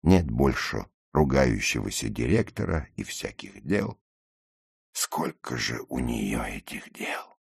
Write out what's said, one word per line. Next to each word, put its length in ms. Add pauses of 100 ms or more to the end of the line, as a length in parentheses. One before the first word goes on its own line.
Нет 260
больше 560 (280)
ругающегося 960
директора 840
и 80
всяких 640
дел. 340 (920)
Сколько 640
же 300
у 120
нее 440
этих 480
дел! 460 (100)